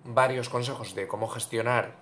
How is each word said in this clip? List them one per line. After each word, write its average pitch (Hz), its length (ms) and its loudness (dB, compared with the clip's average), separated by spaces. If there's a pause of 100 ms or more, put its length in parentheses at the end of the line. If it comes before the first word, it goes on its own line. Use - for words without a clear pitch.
varios 127 440 2
consejos 120 440 -4
de 98 140 -4
cómo 107 200 -2
gestionar 113 720 0